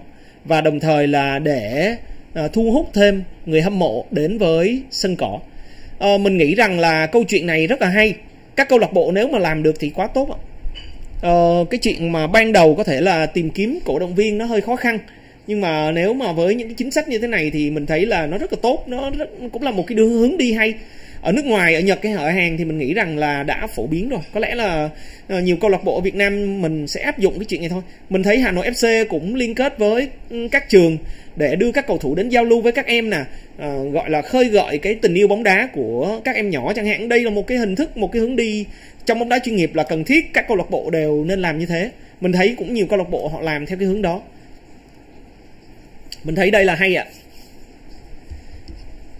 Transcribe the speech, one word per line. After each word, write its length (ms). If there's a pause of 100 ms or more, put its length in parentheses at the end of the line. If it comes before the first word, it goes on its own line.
(460)
và 160
đồng 180
thời 280
là 320
để, 560 (380)
ờ, 140
thu 240
hút 220
thêm 300 (220)
người 160
hâm 180
mộ 320
đến 260
với 440 (100)
sân 240
cỏ. 240 (600)
Ờ, 180
mình 200
nghĩ 180
rằng 240
là 260
câu 180
chuyện 240
này 200
rất 140
là 80
hay. 240 (420)
Các 140
câu 100
lạc 140
bộ 180
nếu 160
mà 120
làm 240
được 160
thì 100
quá 180
tốt 220
ạ. 100 (840)
Ờ, 480
cái 80
chuyện 340
mà 160
ban 240
đầu 240
có 80
thể 180
là 240
tìm 240
kiếm 360
cổ 140
động 160
viên 220
nó 80
hơi 160
khó 140
khăn, 240 (480)
nhưng 140
mà 300
nếu 220
mà 180
với 240
những 120
cái 100
chính 140
sách 160
như 120
thế 80
này 240
thì 180
mình 160
thấy 200
là 220
nó 100
rất 160
là 80
tốt, 260
nó 220
rất, 200 (220)
cũng 100
là 100
một 160
cái 80
đường 140
hướng 280
đi 160
hay. 200 (480)
Ở 100
nước 140
ngoài, 300
ở 60
Nhật 220
hay 100
ở 160
Hàn 280
thì 80
mình 120
nghĩ 160
rằng 240
là 260
đã 240
phổ 200
biến 220
rồi. 100 (140)
Có 60
lẽ 160
là, 340 (380)
ờ, 140
nhiều 200
câu 80
lạc 140
bộ 120
ở 60
Việt 140
Nam 460
mình 260
sẽ 140
áp 180
dụng 200
cái 60
chuyện 160
này 80
thôi. 120 (280)
Mình 140
thấy 160
Hà 120
Nội 200
F 340
C 40
cũng 260
liên 200
kết 220
với, 300 (220)
ừ, 220
các 180
trường 280 (380)
để 200
đưa 160
các 160
cầu 100
thủ 180
đến 140
giao 140
lưu 180
với 100
các 140
em 240
nè. 140 (340)
Ờ, 320
gọi 200
là 120
khơi 240
gợi 320
cái 180
tình 180
yêu 140
bóng 160
đá 300
của 500
các 120
em 140
nhỏ 240
chẳng 120
hạn. 240
Đây 140
là 60
một 180
cái 100
hình 180
thức, 220
một 140
cái 80
hướng 160
đi 300 (400)
trong 140
bóng 100
đá 100
chuyên 160
nghiệp 200
là 80
cần 200
thiết. 300
Các 140
câu 100
lạc 120
bộ 200
đều 360
nên 160
làm 180
như 60
thế. 260 (300)
Mình 100
thấy 260
cũng 160
nhiều 160
câu 100
lạc 100
bộ 180
họ 140
làm 240
theo 120
cái 100
hướng 140
đó. 200 (2000)
Mình 120
thấy 160
đây 140
là 100
hay 200
ạ. 100 (2250)